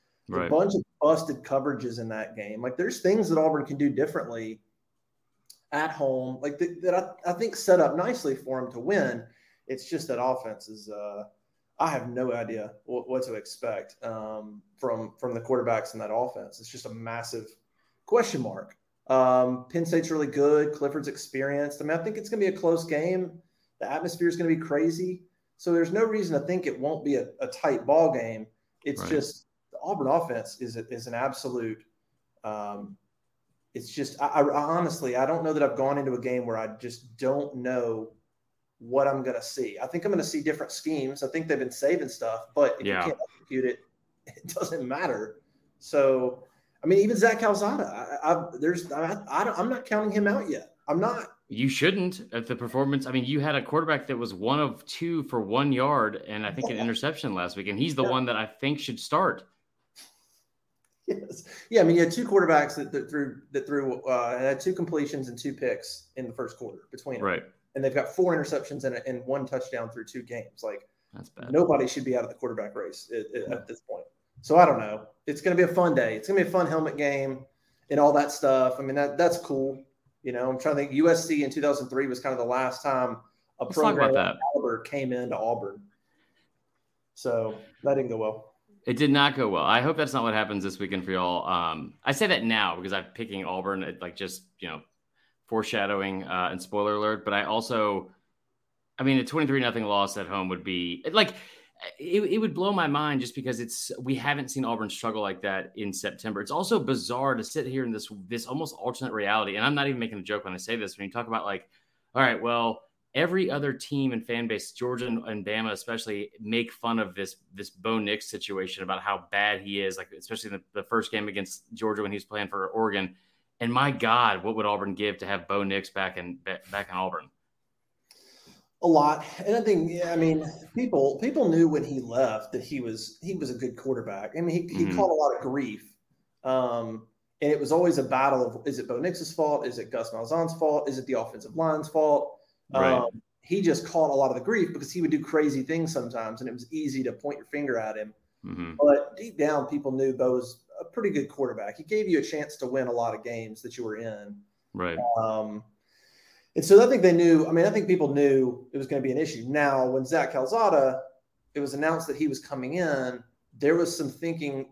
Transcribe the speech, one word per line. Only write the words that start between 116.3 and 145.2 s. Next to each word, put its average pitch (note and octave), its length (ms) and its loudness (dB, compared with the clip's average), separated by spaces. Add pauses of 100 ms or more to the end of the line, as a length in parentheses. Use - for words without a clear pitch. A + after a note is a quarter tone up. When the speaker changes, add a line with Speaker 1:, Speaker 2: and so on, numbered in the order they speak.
Speaker 2:
make A#2 320 -2
fun A#2 280 -2
of F#2+ 160 -4
this, G2 200 -6 (180)
this G2 160 -14
Bo A2+ 300 -2
Nix G#2 300 -4
situation F#2+ 540 -8
about F#2 180 -4
how F#2+ 280 -2
bad G2+ 300 2
he G2 220 -6
is, F#2+ 160 -4
like, F#2 100 -10 (100)
especially G#2+ 340 -12
in G2 100 -10 (120)
the, G2+ 80 -4
the F#2+ 60 -12
first A2+ 240 0
game G#2 160 -2
against G2 360 -8 (100)
Georgia G#2+ 280 -2
when G2+ 100 -4
he G#2 40 -4
was G2 80 -10
playing G#2 240 -6
for F#2+ 200 -4
Oregon. G2+ 460 0 (460)
And A#2+ 140 -2
my C3+ 180 4
God, A2+ 500 4
what G#2+ 140 -2
would G#2+ 100 0
Auburn G2+ 300 0
give G2+ 220 -2
to F#2 80 -10
have F#2+ 240 -4
Bo G2+ 160 2
Nix G2 240 -2
back F#2+ 260 -4
in, F2 300 -10
ba-, F#2+ 160 -6 (100)
back G2+ 180 -4
in F2+ 60 -10
Auburn? F2+ 340 -4 (1500)
Speaker 1:
A F3 60 2
lot. D#3 360 6 (220)
And G#3 100 2
I A#3 60 2
think, F3+ 280 4
yeah, E3+ 220 -2
I E3+ 60 0
mean, D#3+ 260 4 (320)
people, E3 460 2
people B3+ 260 2
knew E3 220 6
when C#3+ 160 0
he C3 160 -4
left A#2 500 0
that B2+ 100 -4
he C3+ 200 -6
was, A2+ 400 -8
he F3+ 120 -6
was D3 160 -4
a B2 40 -6
good A#2+ 240 -6
quarterback. A2 600 -6
I E3 40 -2
mean, E3+ 80 0 (180)
he, - 80 -10
he F3+ 80 0
Speaker 2:
Mm-hmm. E3+ 140 0
Speaker 1:
caught G3 120 4
a E3 40 2
lot D3 220 4
of - 60 -6
grief. B2+ 520 -6 (500)
Um, A#2+ 640 -2 (340)
and D3 80 2
it D3 100 4
was C#3 120 -2
always E3+ 260 6
a C3+ 60 2
battle C3 420 4
of, A2 220 -6
is B2+ 120 -4
it A2 100 -8
Bo B2 100 -2
Nix's E3 320 -4
fault? D3 340 0
Is A#2+ 140 -6
it G2 100 -10
Gus A2+ 220 -6
Malzahn's D#3+ 460 -2
fault? D3+ 320 2
Is C3 80 -4
it C3 80 -8
the C3 80 -4
offensive A2+ 420 -6
line's D#3 320 0
fault? D3+ 520 2 (340)
Speaker 2:
Right. C3+ 180 4
Speaker 1:
Um, A#2+ 300 2 (200)
he G3 200 0
just E3 260 4
caught D#3+ 220 4
a C#3 40 2
lot C3+ 180 4
of B2 40 -2
the B2 80 -6
grief G3 300 2
because C#3 180 -10
he F3+ 100 -4
would D#3 100 2
do D3+ 120 2